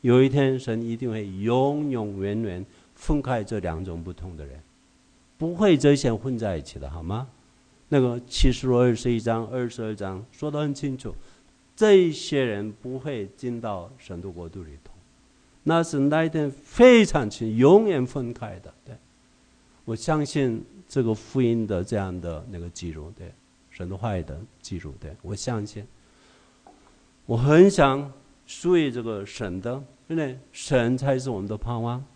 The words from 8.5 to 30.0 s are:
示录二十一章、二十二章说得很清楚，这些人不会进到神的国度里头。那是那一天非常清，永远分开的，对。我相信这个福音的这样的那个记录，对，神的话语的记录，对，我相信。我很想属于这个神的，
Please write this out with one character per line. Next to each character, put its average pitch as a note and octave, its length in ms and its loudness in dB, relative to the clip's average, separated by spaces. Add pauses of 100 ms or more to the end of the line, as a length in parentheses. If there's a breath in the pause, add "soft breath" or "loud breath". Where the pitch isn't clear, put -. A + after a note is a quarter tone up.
示 B2 160 -2
录 B2 120 4
二 B2 160 6
十 A#2+ 180 -2
一 A2+ 80 0
章、 A2+ 280 -2
二 B2 200 -6
十 A#2 140 -10
二 A2 120 -6
章 G2 380 -10
说 D3+ 180 -8
得 D3 100 -4
很 D3 140 -2
清 C3+ 220 -8
楚， A#2 180 -10 (600 soft breath)
这 G3 340 6
些 C#3+ 320 -2
人 G#2+ 300 -2 (100)
不 B2+ 160 -8
会 B2+ 380 -8
进 A#2+ 240 -8
到 G2+ 380 -8
神 F2 240 -14
的 G2 80 -12
国 E2+ 180 -12
度 F2+ 140 -14
里 D#2+ 80 -16 (120)
头。 - 100 -20 (720 soft breath)
那 E3 180 2
是 D#3+ 160 -4
那 D3 260 2
一 D#3+ 40 0
天 D#3 220 -2
非 A#3 540 8
常 C#3 240 0
清， A2 280 -4
永 F3+ 320 8
远 C#3 180 0
分 B2 260 -8
开 A2+ 280 -12
的， - 120 -20 (120)
对。 A#2 100 -20 (920 soft breath)
我 A#2 100 -6
相 D3+ 300 0
信 C3 400 0 (240)
这 C3+ 140 0
个 A2+ 120 2
福 - 260 -4
音 A#2 260 2
的 F#2+ 160 -2
这 G#2 140 -4
样 F#2 240 -4
的 E2+ 300 -10
那 F#2 80 -12
个 E2+ 120 -10
记 E2+ 220 -12
录， D#2 240 -14
对， F2 160 -18 (380)
神 F2+ 180 -12
的 F#2+ 80 -10
话 G2+ 200 -4
语 F2 60 -4
的 C#2+ 140 -12 (240)
记 - 200 -12
录， D2+ 200 -14
对， D#2 120 -14 (100)
我 G2 120 -10
相 G#2+ 300 -6
信。 G#2 200 -14 (1400 soft breath)
我 A#2+ 120 -2
很 D#3 340 8
想 C#3 420 2 (340)
属 F3 300 0
于 D3+ 140 2
这 A#2+ 100 -6
个 A2 240 -6
神 F#2+ 360 -8
的， A#2+ 200 -8 (280)